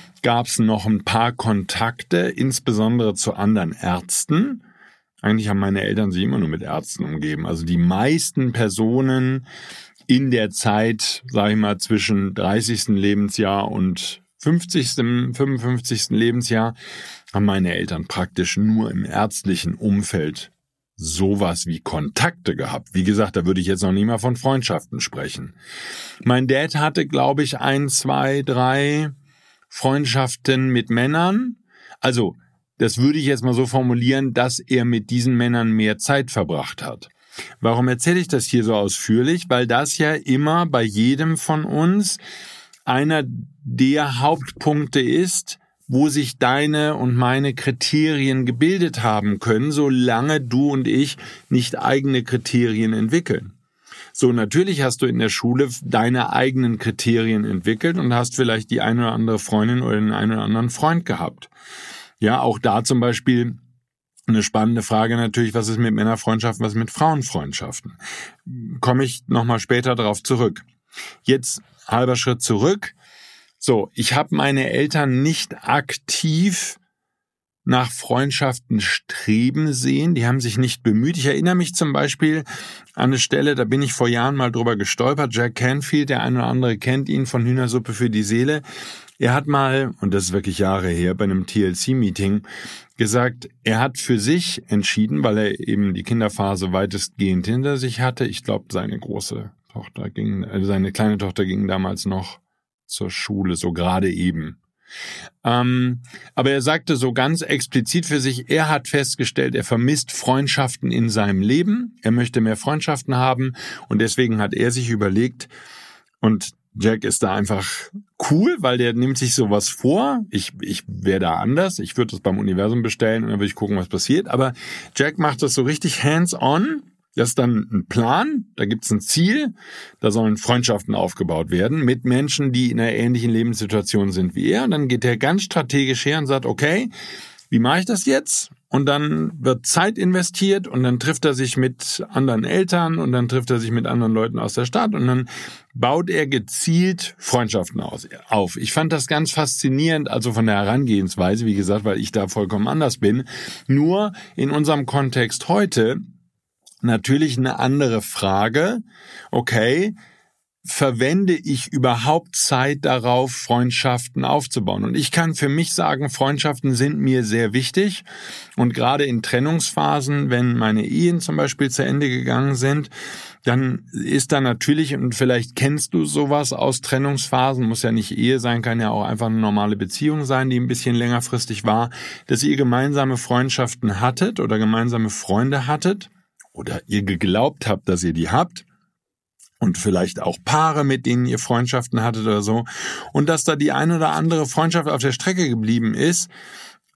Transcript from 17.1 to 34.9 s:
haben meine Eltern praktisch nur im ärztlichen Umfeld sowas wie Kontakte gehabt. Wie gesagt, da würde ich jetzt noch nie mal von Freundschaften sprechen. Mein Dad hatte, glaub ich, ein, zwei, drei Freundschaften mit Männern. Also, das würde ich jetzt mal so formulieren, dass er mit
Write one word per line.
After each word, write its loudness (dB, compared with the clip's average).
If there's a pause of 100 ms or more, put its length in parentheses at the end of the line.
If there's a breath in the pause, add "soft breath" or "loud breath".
haben 2
meine 2
Eltern -4
praktisch -4
nur 2
im -4
ärztlichen -2
Umfeld -2 (460)
sowas -2
wie -4
Kontakte -4
gehabt. -8
Wie 2
gesagt, 2
da 0
würde 2
ich -2
jetzt -2
noch 2
nie 2
mal 0
von -2
Freundschaften -2
sprechen. -8 (720 loud breath)
Mein 2
Dad 2
hatte, 0
glaub 0
ich, -2
ein, 0
zwei, 0
drei 0 (580 soft breath)
Freundschaften 0
mit 0
Männern. 0 (420 loud breath)
Also, 0 (440 soft breath)
das 2
würde 4
ich 0
jetzt 0
mal 2
so 2
formulieren, 2
dass 0
er 0
mit 0